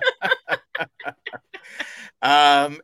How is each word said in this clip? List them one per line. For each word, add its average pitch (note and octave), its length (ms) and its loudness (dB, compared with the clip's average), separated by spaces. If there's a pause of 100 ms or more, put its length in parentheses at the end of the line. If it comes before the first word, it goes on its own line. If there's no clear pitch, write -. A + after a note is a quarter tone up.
(140)
<laughs> - 600 -8 (1500)
Um, C#3+ 640 4